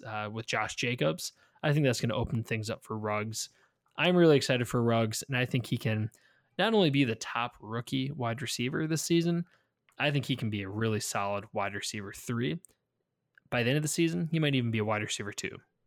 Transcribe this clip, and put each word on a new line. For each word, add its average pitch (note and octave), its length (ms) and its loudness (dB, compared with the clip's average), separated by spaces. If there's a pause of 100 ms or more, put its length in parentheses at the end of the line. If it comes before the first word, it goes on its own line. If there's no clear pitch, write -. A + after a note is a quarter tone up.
uh, G#2+ 240 -6
with A2+ 160 -6
Josh A2 280 -2
Jacobs. D3 580 -2 (300)
I D#3 80 2
think D3 140 4
that's B2 160 2
gonna A2+ 140 0
open - 280 -2
things A2 260 -4
up - 140 -8
for A2 140 -8
Ruggs. G#2+ 520 -4 (480)
I'm F3 180 4
really D#3+ 220 10
excited B2 300 2
for B2 140 2
Ruggs, A2+ 460 2
and C3 100 -4
I B2 80 2
think B2 220 -2
he B2 100 -2
can G#2+ 320 -2 (480)
not A3 160 2
only F#3+ 160 6
be C#3 140 4
the A2+ 120 2
top - 440 -4
rookie B2 520 -4
wide A#2+ 300 -4
receiver D3 460 -2
this D#3 160 -2
season, E3+ 420 2 (520)
I C#3+ 140 0
think C#3 140 0
he C3 120 -2
can A2+ 120 -2
be G#2 120 -2
a F#2+ 80 -8
really G#2+ 320 0
solid G2+ 500 -4
wide G2+ 240 -4
receiver G#2 380 -8
three. C3 460 -4 (880)
By B2 140 0
the A#2+ 80 2
end D3 60 2
of D#3 60 2
the D3+ 60 -2
season, E3+ 420 0
he E3 80 0
might D3 160 2
even A#2+ 160 0
be A2+ 60 0
a G#2+ 80 0
wide G#2+ 160 0
receiver G#2 320 -6
two. - 240 -8 (300)